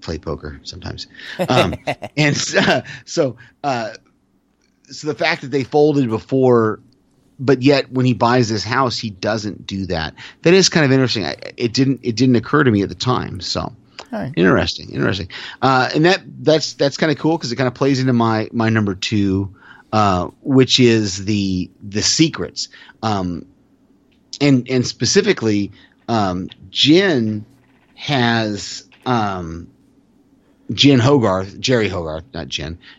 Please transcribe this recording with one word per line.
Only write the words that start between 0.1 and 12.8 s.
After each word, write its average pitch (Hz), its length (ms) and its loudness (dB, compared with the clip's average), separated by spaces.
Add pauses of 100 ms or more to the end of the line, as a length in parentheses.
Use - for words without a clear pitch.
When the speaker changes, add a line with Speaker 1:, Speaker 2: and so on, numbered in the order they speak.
Speaker 1:
poker 76 460 -10
sometimes. - 440 -14 (420)
Um, 120 260 2 (220)
Speaker 2:
<laughs> - 200 -10
Speaker 1:
and, 147 200 2 (200)
uh, 190 240 2 (240)
so, 135 300 -2 (280)
uh, 117 300 -4 (960)
so 139 200 -12
the 151 80 -4
fact 165 260 -2
that 139 100 -10
they 139 120 0
folded 147 460 2
before, 127 680 2 (600)
but 127 220 2
yet 135 300 2
when 127 140 0
he 127 80 4
buys 120 360 2
this 107 140 -4
house, 123 340 -2
he 117 120 -8
doesn't 104 560 -6
do 98 220 -6
that. 80 260 -6 (300)
That 170 100 6
is 190 160 4
kind 160 160 2
of 131 60 4
interesting. 127 340 2
I, 69 100 -6 (220)
it 117 160 -2
didn't, 131 300 0
it 120 120 -4
didn't 127 200 4
occur 143 280 2
to 127 80 4
me 101 120 2